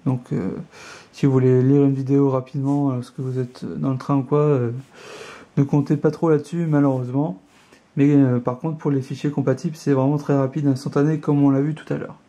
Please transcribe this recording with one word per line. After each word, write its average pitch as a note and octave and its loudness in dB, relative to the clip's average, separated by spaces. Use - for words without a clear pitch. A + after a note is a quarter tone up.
Donc, B2+ -2
euh, F#2+ -4
si - -2
vous C3+ 4
voulez B2+ 4
lire C#3+ 4
une C#3 2
vidéo C#3 2
rapidement, C3+ -2
lorsque B2 -8
vous C3 -6
êtes B2 -8
dans C3+ -4
le C3 -4
train C#3+ -2
ou C3+ 0
quoi, C#3+ 0
euh, C#3 2
ne C#3 2
comptez C#3+ 0
pas D3 0
trop E3 0
là-dessus, D#3+ 0
malheureusement. C#3+ 0
Mais, C#3+ 4
euh, B2+ 4
par B2 -2
contre, D#3+ -6
pour D3 -2
les C3+ 0
fichiers C#3 -6
compatibles, C#3 -2
c'est - -2
vraiment C#3 2
très C#3+ 0
rapide, C#3 0
instantané, C#3+ 0
comme D3 0
on C#3 6
l'a C3+ 2
vu D3+ -2
tout - -10
à - -4
l'heure. - -10